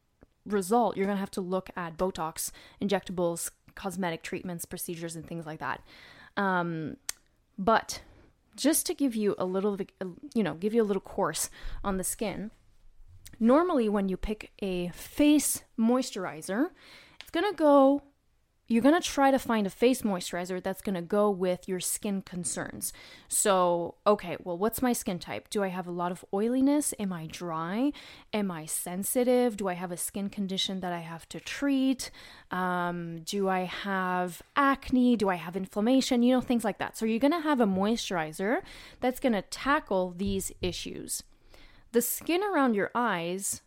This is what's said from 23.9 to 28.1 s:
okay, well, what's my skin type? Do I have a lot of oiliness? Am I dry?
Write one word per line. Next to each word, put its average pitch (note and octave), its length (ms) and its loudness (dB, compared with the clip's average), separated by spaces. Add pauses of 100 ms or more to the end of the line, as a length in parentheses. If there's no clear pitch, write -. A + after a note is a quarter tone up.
okay, G3+ 360 2
well, F3 140 -6
what's G#3 240 -2
my B3+ 100 2
skin G#3 280 -4
type? - 320 -10
Do G#3 120 0
I G3 40 -2
have F3+ 180 -6
a F3+ 60 -10
lot F3 200 -2
of F3+ 220 -10
oiliness? C4 640 2
Am G3 160 -4
I D#3+ 140 -8
dry? F3 640 -4 (420)